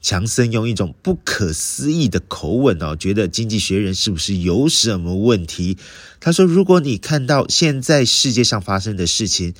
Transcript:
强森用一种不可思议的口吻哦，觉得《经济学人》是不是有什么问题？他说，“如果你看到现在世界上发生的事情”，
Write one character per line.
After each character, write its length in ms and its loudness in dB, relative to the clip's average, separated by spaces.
强 240 -2
森 260 0
用 160 0
一 60 -2
种 300 -2
不 100 0
可 300 -2
思 400 -4
议 160 2
的 120 -2
口 320 -6
吻 280 2
哦， 140 -4
觉 180 -2
得 140 0
《经 200 -4
济 120 -2
学 180 -2
人》 160 0
是 160 -2
不 80 -2
是 200 -4
有 300 2
什 320 0
么 160 -4
问 300 2
题？ 320 -4
他 120 0
说 120 4
，“如 220 4
果 140 6
你 180 -2
看 300 -2
到 200 2
现 320 0
在 240 4
世 300 2
界 100 4
上 160 0
发 200 -2
生 180 -4
的 80 -2
事 220 -2
情”， 320 -4